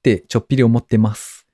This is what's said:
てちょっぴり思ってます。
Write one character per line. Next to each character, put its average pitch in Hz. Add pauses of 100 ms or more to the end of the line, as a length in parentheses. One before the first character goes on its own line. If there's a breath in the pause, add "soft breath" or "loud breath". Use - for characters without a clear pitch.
て 110
ち -
ょ 117
っ -
ぴ 135
り 131
思 117
っ -
て 113
ま 107
す。 -